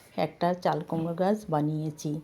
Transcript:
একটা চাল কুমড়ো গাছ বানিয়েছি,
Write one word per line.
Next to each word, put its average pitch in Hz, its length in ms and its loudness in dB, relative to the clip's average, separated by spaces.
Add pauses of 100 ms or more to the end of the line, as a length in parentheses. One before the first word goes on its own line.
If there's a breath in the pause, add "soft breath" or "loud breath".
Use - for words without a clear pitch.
(180)
একটা 175 360 2
চাল 160 280 0
কুমড়ো 165 340 -2
গাছ 196 340 2
বানিয়েছি, 156 760 -2